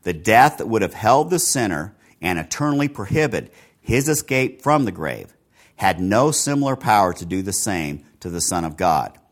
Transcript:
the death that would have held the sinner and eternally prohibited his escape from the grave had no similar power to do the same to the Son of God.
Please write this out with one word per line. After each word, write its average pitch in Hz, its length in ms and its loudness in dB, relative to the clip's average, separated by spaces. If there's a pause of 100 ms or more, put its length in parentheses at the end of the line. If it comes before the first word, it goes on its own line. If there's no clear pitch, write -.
the 90 120 -6
death 113 440 4
that - 100 -6
would 113 140 0
have 90 140 -4
held 135 340 2
the 175 80 0
sinner 98 580 -2 (240)
and 87 200 -2
eternally 143 480 -2
prohibited 107 640 -2 (280)
his 139 300 0
escape 131 540 -2
from 147 220 2
the 101 60 -2
grave 73 440 -8 (400)
had 92 260 0
no 110 300 2
similar 143 440 -2
power 104 380 2
to 90 120 -12
do 92 180 -4
the 95 100 -6
same 76 500 -4 (160)
to 90 100 -10
the 85 120 -6
Son 87 220 -2
of 78 120 -6
God. 78 440 0 (120)